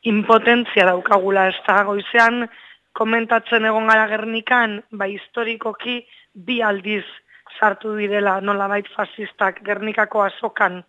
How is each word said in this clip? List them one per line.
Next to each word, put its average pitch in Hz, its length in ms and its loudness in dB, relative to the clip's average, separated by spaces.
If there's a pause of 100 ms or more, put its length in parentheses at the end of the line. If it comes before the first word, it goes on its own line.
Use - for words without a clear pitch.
impotentzia 220 840 4
daukagula, 190 640 2
ez 185 160 -4
da? 202 200 4
Goizean 226 600 2 (460)
komentatzen 226 760 0
egon 220 200 0
gara 220 220 4
Gernikan, 220 800 -2
ba, 202 200 -6
historikoki 226 880 -8 (320)
bi 226 320 -6
aldiz 202 420 -2 (460)
sartu 214 460 -2
direla 202 440 0
nolabait 202 480 -2
fasistak 196 760 -6
Gernikako 208 600 -2
azokan 190 680 -2